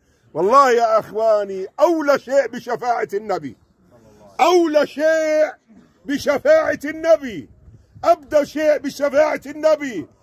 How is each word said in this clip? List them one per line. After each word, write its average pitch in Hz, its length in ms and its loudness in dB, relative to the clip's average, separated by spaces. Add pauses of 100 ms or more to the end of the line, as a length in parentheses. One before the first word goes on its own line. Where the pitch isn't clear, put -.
(340)
والله 240 360 4
يا 233 280 2
أخواني، 202 680 -2 (140)
أولى 302 380 2
شيء 277 280 -2
بشفاعة 240 680 -6
النبي، 185 420 -8 (840)
أولى 320 460 4
شيء 311 600 0 (580)
بشفاعة 294 800 0
النبي، 302 640 -2 (560)
أبدأ 302 400 0
شيء 302 340 -2
بشفاعة 285 680 -2
النبي، 294 600 -2 (160)